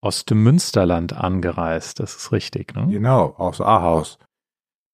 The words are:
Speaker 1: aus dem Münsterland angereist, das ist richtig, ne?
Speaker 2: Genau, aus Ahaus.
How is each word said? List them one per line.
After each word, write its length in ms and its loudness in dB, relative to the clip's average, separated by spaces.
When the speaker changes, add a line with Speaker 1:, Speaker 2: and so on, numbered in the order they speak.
Speaker 1:
aus 220 -4
dem 200 2
Münsterland 680 2
angereist, 840 -4
das 160 -8
ist 160 -10
richtig, 440 -6
ne? 120 -4
Speaker 2:
Genau, 500 2
aus 220 -6
Ahaus. 600 2